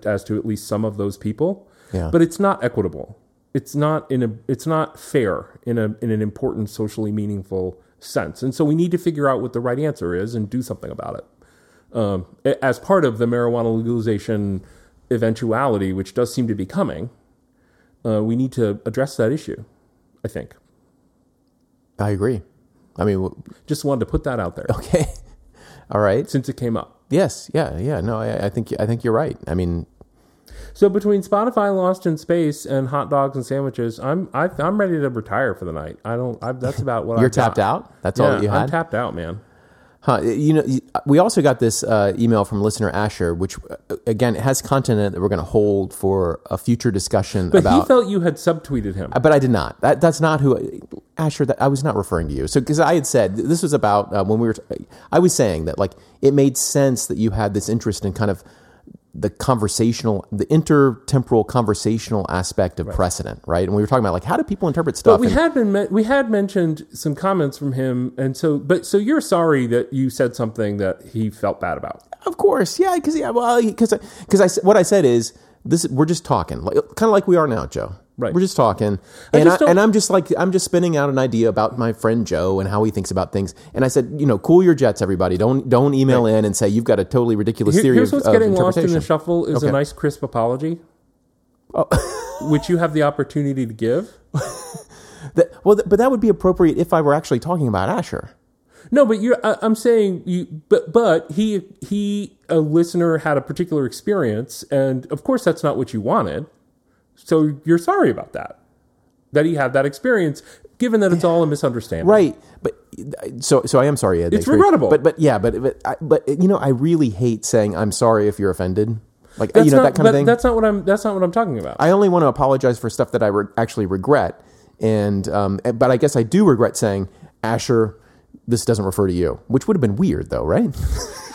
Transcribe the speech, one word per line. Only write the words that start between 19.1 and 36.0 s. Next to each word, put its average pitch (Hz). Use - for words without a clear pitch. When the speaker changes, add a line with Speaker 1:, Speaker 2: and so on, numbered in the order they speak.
Speaker 1:
that 117
issue, -
I 107
think. -
Speaker 2:
I 104
agree. 101
I 85
mean, 98
w- -
Speaker 1:
Just 151
wanted 135
to 101
put 151
that 123
out 87
there. -
Speaker 2:
Okay. -
<laughs> -
All 104
right. 104
Speaker 1:
Since 131
it 127
came 117
up. -
Speaker 2:
Yes. 156
Yeah. 147
Yeah. 120
No, 110
I, 110
I -
think, 113
I 104
think 117
you're 113
right. 143
I 78
mean, 85
Speaker 1:
So 202
between 202
Spotify, 208
Lost 185
in 160
Space, 160
and 135
hot 139
dogs 139
and 127
sandwiches, 127
I'm, 156
I, 160
I'm 190
ready 180
to 139
retire 113
for -
the 82
night. 78